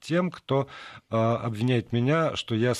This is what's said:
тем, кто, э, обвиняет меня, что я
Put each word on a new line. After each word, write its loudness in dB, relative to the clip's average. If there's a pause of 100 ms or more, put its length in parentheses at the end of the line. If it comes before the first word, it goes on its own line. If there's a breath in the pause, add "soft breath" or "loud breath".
тем, 0
кто, -2 (420 loud breath)
э, -2
обвиняет 0
меня, 2
что -4
я 2